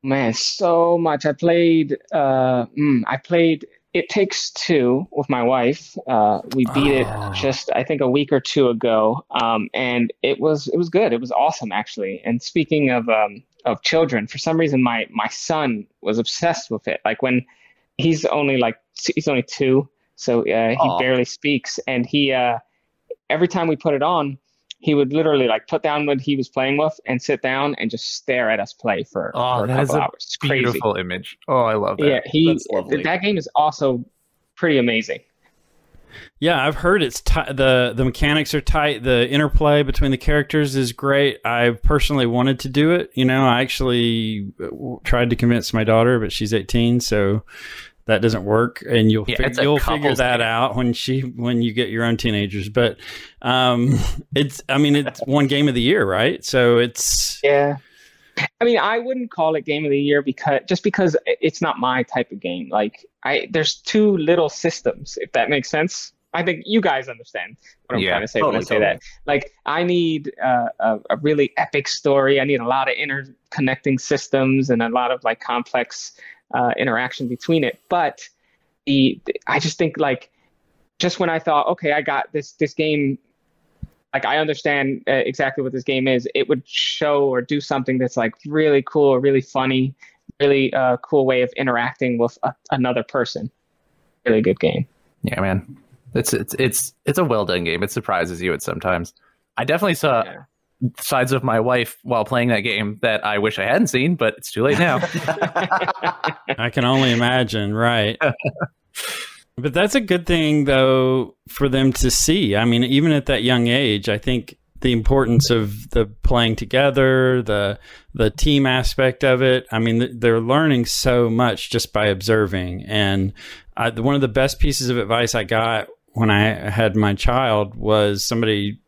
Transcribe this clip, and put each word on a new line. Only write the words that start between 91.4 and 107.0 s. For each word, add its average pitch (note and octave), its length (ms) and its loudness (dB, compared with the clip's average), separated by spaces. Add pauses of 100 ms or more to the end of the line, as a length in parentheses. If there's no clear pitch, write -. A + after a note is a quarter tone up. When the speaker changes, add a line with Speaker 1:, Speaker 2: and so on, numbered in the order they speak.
Speaker 1:
of B2 140 0
interacting B2 640 -2
with A#2 240 0
a, C3+ 120 -2 (160)
another B2 320 0
person. - 480 -6 (760)
Really A2 160 2
good F#2+ 180 0
game. - 260 0 (360)
Speaker 4:
Yeah, - 180 -2
man. F#2+ 380 -4 (360)
It's, - 180 0
it's, - 260 -4
it's, - 360 -2 (100)
it's D3 140 0
a F3+ 60 4
well A2+ 200 2
done F2+ 200 -2
game. E2 180 -2
It G#2 80 -4
surprises F2+ 500 -4
you F2+ 140 -2
at - 80 -8
sometimes. F2 500 -4 (460)
I D3 60 -2
definitely E3+ 320 0
saw B2+ 280 0
Speaker 1:
Yeah. - 200 -16 (540)
Speaker 4:
sides B2+ 340 0
of B2+ 120 -2
my A#2 160 2
wife B2 440 -2
while A#2 200 0
playing A#2+ 240 0
that A2+ 120 2
game G#2 420 -4
that A2 240 0
I G#2 100 -2
wish G#2+ 220 0
I F#2+ 60 -2
hadn't E3 240 2
seen, C#3 260 0
but A2+ 240 0
it's - 120 -14
too G#2+ 120 -2
late C3+ 160 2
now. D#3+ 180 2
Speaker 1:
<laughs> F3 100 -2 (1500)
Speaker 2:
I A#2 140 -2
can C3 120 0
only C3 280 2